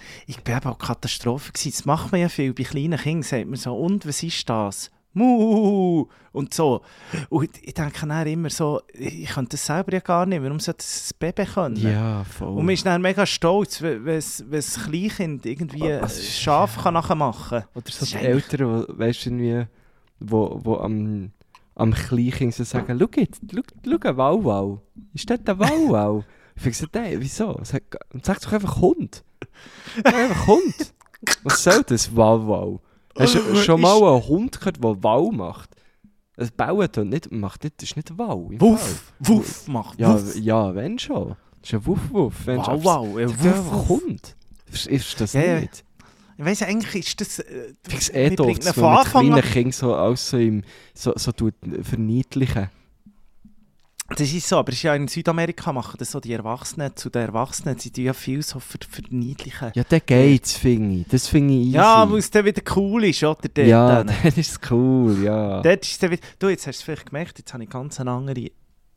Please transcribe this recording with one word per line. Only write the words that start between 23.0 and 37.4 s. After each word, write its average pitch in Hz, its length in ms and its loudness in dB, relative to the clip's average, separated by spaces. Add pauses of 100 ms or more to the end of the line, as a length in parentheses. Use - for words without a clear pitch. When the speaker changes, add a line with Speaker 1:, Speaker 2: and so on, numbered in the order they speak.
Speaker 2:
jetzt, - 200 -2 (140)
schau, 233 80 -4 (220)
schau, 262 240 -2
ein 131 80 -2
Wauwau. 110 640 0 (320)
Ist - 160 -8
das 240 160 0
ein 190 140 -2
Wauwau?» 120 640 2 (320)
Ich - 60 -12
finde 117 160 -2
so, 120 140 -6
«Nein, 208 280 -4
wieso? 180 420 -6
Sag, - 200 -6 (380)
sag 196 200 -4
doch - 120 -8
einfach 196 280 -2
Hund. - 420 0 (800)
Sag 254 100 6
einfach 233 360 0
Hund. 320 440 2 (520)
Was - 180 0
soll 196 220 6
das, 113 320 -2
Wauwau? 107 640 4 (360)
Hast - 200 6
du - 20 4
Speaker 1:
Ist 202 260 2
Speaker 2:
schon 165 160 6
mal 202 220 8
einen 131 240 6
Hund 190 320 0
gehört, 160 240 -6
der 107 220 0
Wow 139 260 4
macht?» 95 400 -8 (640)
Das 117 140 -6
Bauen 185 400 0
tut 104 160 -2
nicht, - 240 -6
macht 101 320 -8